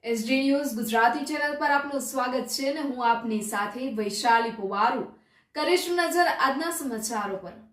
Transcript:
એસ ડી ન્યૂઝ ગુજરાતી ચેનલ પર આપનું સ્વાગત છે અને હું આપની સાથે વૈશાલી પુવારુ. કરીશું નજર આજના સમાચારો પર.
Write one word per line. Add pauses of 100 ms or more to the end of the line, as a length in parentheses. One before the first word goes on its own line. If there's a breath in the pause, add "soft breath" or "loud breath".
એસ
ડી
ન્યૂઝ
ગુજરાતી
ચેનલ
પર
આપનું
સ્વાગત
છે
અને
હું
આપની
સાથે
વૈશાલી
પુવારુ. (520 soft breath)
કરીશું
નજર
આજના
સમાચારો
પર. (200)